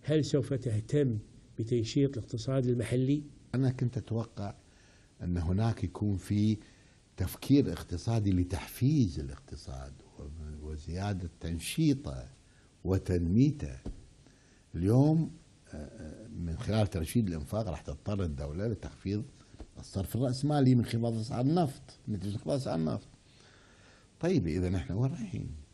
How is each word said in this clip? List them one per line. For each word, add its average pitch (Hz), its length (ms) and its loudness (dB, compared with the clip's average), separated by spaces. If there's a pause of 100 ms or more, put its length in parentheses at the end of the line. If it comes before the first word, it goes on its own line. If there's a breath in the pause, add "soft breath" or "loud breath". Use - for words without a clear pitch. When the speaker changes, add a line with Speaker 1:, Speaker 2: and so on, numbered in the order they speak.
Speaker 1:
هل 151 220 4
سوف 139 300 2
تهتم 117 640 0 (400)
بتنشيط 120 600 2
الاقتصاد 123 480 -2
المحلي؟ 123 560 2 (320)
Speaker 2:
أنا 131 160 4
كنت 127 260 0
أتوقع 110 580 -6 (680 soft breath)
أن 87 140 0
هناك 95 480 2
يكون 101 320 -2
في 104 400 2 (600 loud breath)
تفكير 95 560 4
اقتصادي 101 600 0
لتحفيز 92 880 2
الاقتصاد 67 720 -12 (680)
وزيادة 85 680 -6 (100)
تنشيطه 85 880 0 (560 soft breath)
وتنميته. 90 920 2 (960 soft breath)
اليوم، 135 560 4 (420)
آه، - 40 -12
آه، - 520 -14
من 85 280 -6
خلال 104 300 2
ترشيد 95 420 0
الإنفاق 92 400 -4
راح 78 120 -4
تضطر 98 420 -4
الدولة 76 460 -4
لتخفيض 104 560 -4 (540 loud breath)
الصرف - 380 -6
الرأسمالي 131 580 4
من 120 100 6
خفاض 117 340 -2
أسعار 113 220 -4
النفط، 143 420 2 (260)
نتيجة 101 240 -4
انخفاض 143 220 -4
أسعار 135 240 -2
النفط. 123 300 -2 (1120 loud breath)
طيب، 160 260 2
إذا 90 220 0
نحن 90 240 -2
وين 123 180 0
رايحين؟ 175 400 -8 (240)